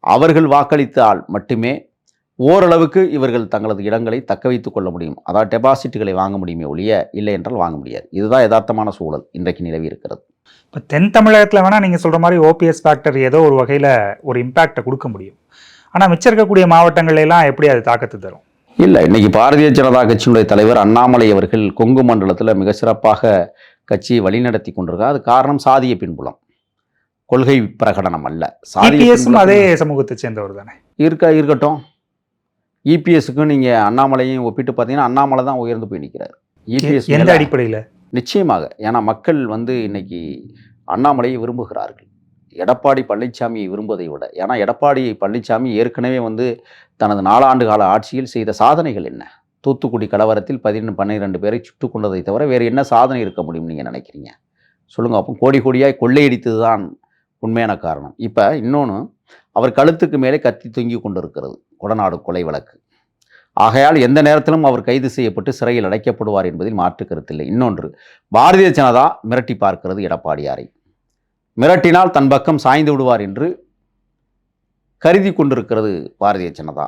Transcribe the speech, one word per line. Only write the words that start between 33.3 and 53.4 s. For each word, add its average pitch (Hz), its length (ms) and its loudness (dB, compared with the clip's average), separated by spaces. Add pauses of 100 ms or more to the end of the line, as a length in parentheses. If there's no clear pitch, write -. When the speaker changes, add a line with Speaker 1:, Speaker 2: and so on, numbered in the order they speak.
Speaker 1:
நீங்க 131 180 0 (180)
அண்ணாமலையும் 131 600 0
ஒப்பிட்டு 113 260 -8
பார்த்தீங்கன்னா 127 340 -2
அண்ணாமலை 131 400 0
தான் 131 140 -6
உயர்ந்து 113 260 -8
போய் 95 160 -12
நிக்கிறார். - 320 -16 (320)
இ 113 160 -4
பி 147 140 0
எஸ் - 180 -8
Speaker 2:
எந்த 165 80 4
Speaker 1:
மேல 175 140 4
Speaker 2:
அடிப்படையில? 127 400 -2 (400)
Speaker 1:
நிச்சயமாக. 123 440 -2 (240)
ஏன்னா 117 140 -2 (100)
மக்கள் 147 300 -2 (140)
வந்து 117 200 -6 (140)
இன்னைக்கு 95 320 -12 (760)
அண்ணாமலையை 127 480 0
விரும்புகிறார்கள், 117 680 -12 (540)
எடப்பாடி 131 480 0
பழனிசாமியை 113 600 -8
விரும்புவதை 101 420 -8
விட. 65 100 -12 (180)
ஏன்னா 113 120 -4 (100)
எடப்பாடி 131 400 0 (200)
பழனிசாமி 113 440 -4 (140)
ஏற்கனவே 123 460 -4
வந்து 110 180 -6 (540)
தனது 104 280 -2
நாலாண்டு 127 400 4
கால 107 140 2 (140)
ஆட்சியில் 127 380 -8
செய்த 110 160 -6 (120)
சாதனைகள் 127 500 0
என்ன? 58 100 -18 (420)
தூத்துக்குடி 120 500 -4
கலவரத்தில் 107 500 -2
பதினெண்டு, 107 340 -6
பன்னிரெண்டு 98 460 -6
பேரை 107 160 -4
சுட்டுக் - 340 -12
கொண்டதை 101 340 -4
தவிர 107 140 -2 (100)
வேறு 120 200 0
என்ன 135 100 -2 (120)
சாதனை 127 300 0
இருக்க 95 220 -10